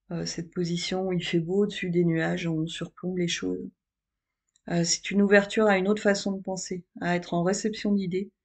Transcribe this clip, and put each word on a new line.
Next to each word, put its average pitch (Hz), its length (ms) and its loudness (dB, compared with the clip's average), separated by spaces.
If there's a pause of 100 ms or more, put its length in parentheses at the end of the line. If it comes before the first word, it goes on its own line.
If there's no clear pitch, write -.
(120)
euh, 175 40 -4
euh, 170 100 -4
cette 170 260 -8
position 180 560 -2
où 185 60 0
il 175 100 0
fait - 160 0
beau 180 240 2
au-dessus 202 260 -4
des 175 160 4
nuages, 170 420 0
on 160 200 0
surplombe 175 500 -8
les 175 100 0
choses. 185 420 -4 (1000)
Euh, 170 160 2
c'est - 260 -2
une 196 100 4
ouverture 202 460 4
à 196 100 6
une 185 100 2
autre 208 140 2
façon 196 300 0
de 190 100 -6
penser, 185 440 -8 (160)
à 175 140 0
être 175 180 -4
en 170 100 2
réception 202 480 0
d'idées, 196 400 -2 (140)